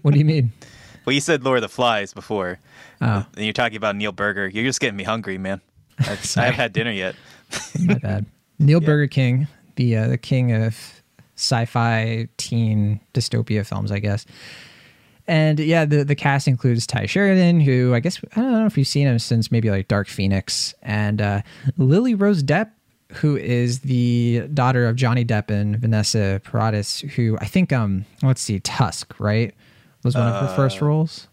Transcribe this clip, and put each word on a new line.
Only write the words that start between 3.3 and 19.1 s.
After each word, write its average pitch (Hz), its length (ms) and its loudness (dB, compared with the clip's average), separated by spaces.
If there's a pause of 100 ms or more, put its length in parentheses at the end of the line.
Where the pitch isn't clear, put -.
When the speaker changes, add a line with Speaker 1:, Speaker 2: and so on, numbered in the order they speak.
Speaker 2:
And 104 100 -8
you're 107 100 -4
talking 113 240 -2
about 101 180 -2
Neil 104 160 -4
Berger. 98 360 -2
You're 110 180 -4
just 131 140 -2
getting 107 180 -4
me 95 40 -8
hungry, 101 360 -6
man. 95 240 -6 (180)
Speaker 1:
<laughs> - 180 -20
Speaker 2:
I've, - 100 -2
I 104 80 -4
Speaker 1:
Sorry. - 280 -2
Speaker 2:
haven't 123 160 0
had 113 140 -2
dinner 113 160 -2
yet. 95 260 -6 (340)
<laughs> - 300 -8
Speaker 1:
My 180 140 2
bad. 104 320 -4 (320)
Neil 156 240 4
Speaker 2:
Yeah. 151 40 -2
Speaker 1:
Berger 147 200 2
King, 131 420 0 (280)
the, 120 200 2
uh, 110 120 0
the 123 100 -2
king 123 340 0
of 110 240 0 (600)
sci-fi 117 1000 -2
teen 107 640 0 (140)
dystopia 113 520 -2
films, 101 240 -6
I 101 80 -2
guess. 104 280 -2 (1000)
And 156 320 2
yeah, 156 260 2
the, 147 200 2
the 143 100 0
cast 139 340 0
includes 120 380 0
Ty 107 200 -2
Sheridan, 185 540 4
who 127 340 4
I 117 60 2
guess, 165 200 -4 (160)
I 214 40 2
don't 262 120 0
know 220 140 2
if - 100 0
you've 135 120 2
seen 143 180 2
him 120 120 2